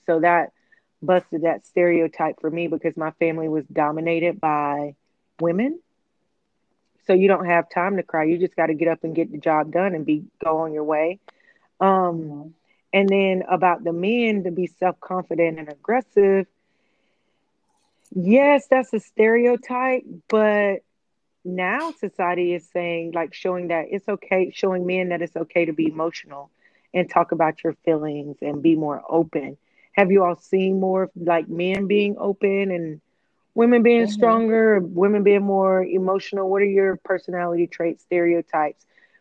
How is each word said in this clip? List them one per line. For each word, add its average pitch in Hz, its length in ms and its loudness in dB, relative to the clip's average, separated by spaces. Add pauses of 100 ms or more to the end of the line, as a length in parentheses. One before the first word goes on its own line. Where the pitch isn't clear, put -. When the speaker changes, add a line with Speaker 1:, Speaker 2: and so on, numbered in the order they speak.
Speaker 1:
So 165 140 2
that 170 320 2 (500)
busted 170 400 0
that 165 240 -2
stereotype 165 720 0
for 160 100 -4
me 170 180 -4
because 160 280 -4
my 156 160 -6
family 160 360 -2
was 151 180 -4
dominated 165 720 -2
by 147 560 -2 (460)
women. 214 400 -2 (1300)
So 190 40 6
you 190 120 6
don't 185 200 2
have 170 220 2
time 190 280 -2
to 175 80 -4
cry. 160 180 -2
You 160 160 0
just 175 160 -2
gotta 160 180 0
get 160 140 -2
up 165 160 -2
and 160 140 -6
get 165 160 -2
the 151 60 -12
job 151 340 0
done 180 240 0
and 151 100 -6
be, 151 200 -2 (180)
go 160 140 0
on 160 140 -4
your 151 120 -6
way. 156 340 -2 (600)
Um, 190 420 2
Speaker 2:
Mm-hmm. 151 260 -12 (440)
Speaker 1:
and 196 160 4
then 190 420 2
about 175 320 2
the 165 100 -4
men 208 520 -2
to 180 80 -4
be 170 160 -4
self-confident 170 920 -2
and 151 100 -12
aggressive. 196 800 0 (1700)
Yes, 254 540 4
that's 262 240 2
a 214 80 -4
stereotype, 240 1040 0 (240)
but 208 540 2 (640)
now 185 480 -4
society 175 640 -4
is 170 180 -10
saying, 170 400 -6
like, 165 220 -6
showing 180 340 -6
that 165 220 -4
it's 196 180 -8
okay, 190 460 -2
showing 185 320 -4
men 185 220 -2
that 170 140 -4
it's 170 140 -10
okay 165 300 -2
to 160 60 -4
be 156 160 -2
emotional 151 640 -8 (440)
and 175 160 -2
talk 175 220 0
about 160 320 -2
your 165 100 -2 (100)
feelings 147 560 -4
and 147 220 -6
be 165 140 4
more 147 320 -4
open. 151 480 -4 (360)
Have 196 200 4
you 196 120 6
all 175 120 0
seen 190 440 -2
more, 190 360 -2
like, 170 320 0
men 185 400 -4
being 202 300 0
open 196 520 -2
and 165 300 -8 (540)
women 233 280 4
being 233 240 6
Speaker 2:
Mm-hmm. - 20 -4
Speaker 1:
stronger, 220 720 4
women 190 440 0
being 202 180 6
more 190 420 2
emotional? 190 640 -2
What 196 140 0
are 202 40 4
your 196 300 2
personality 175 720 -4
traits, - 380 -6
stereotypes? 170 840 0 (340)